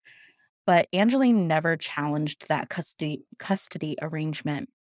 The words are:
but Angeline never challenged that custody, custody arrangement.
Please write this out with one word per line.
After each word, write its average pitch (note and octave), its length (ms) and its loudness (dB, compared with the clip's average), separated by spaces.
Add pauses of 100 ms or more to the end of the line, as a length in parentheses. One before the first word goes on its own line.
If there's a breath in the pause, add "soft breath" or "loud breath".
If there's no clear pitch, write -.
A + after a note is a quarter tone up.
(640 soft breath)
but F3+ 260 6
Angeline A#3 560 4
never D#3+ 300 2
challenged D3+ 720 -4
that D3+ 200 -2
custody, - 540 -6 (160)
custody D#3+ 600 -4
arrangement. D#3 680 -4 (280)